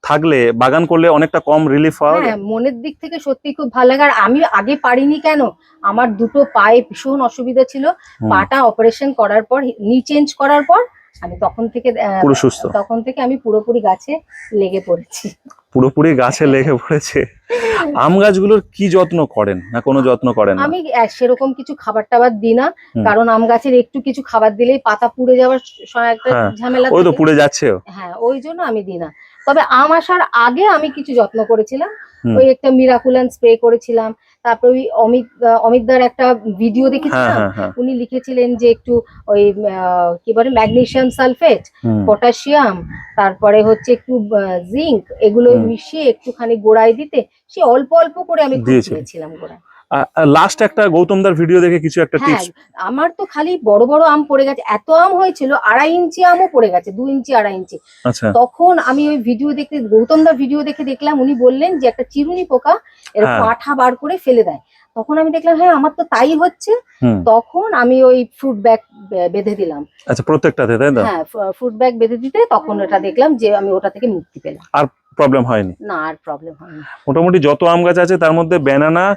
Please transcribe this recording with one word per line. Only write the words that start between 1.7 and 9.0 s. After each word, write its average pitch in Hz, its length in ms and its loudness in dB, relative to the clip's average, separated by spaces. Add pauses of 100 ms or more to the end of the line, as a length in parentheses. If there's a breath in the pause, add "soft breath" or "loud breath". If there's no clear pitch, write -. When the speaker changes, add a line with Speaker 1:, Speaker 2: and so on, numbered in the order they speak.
Speaker 1:
পাওয়া 151 220 2
Speaker 2:
হ্যাঁ, - 40 -4
Speaker 1:
যায়? 214 200 -6
Speaker 2:
মনের 233 360 -6
দিক 302 200 -12
থেকে 320 180 -12
সত্যি 285 340 -8
খুব 285 180 -8
ভালো 254 160 2
লাগে। 269 160 4
আর 285 60 4
আমি 240 340 2
আগে 220 320 0
পারিনি 269 440 0
কেন, 311 200 0 (420 soft breath)
আমার 220 360 -2
দুটো 233 360 0
পায়ে 220 280 4
ভীষণ 269 400 -6
অসুবিধা 247 480 -2
ছিল। 277 180 -4
Speaker 1:
হুম। - 420 -6
Speaker 2:
পাটা 226 340 2
অপারেশন 226 500 0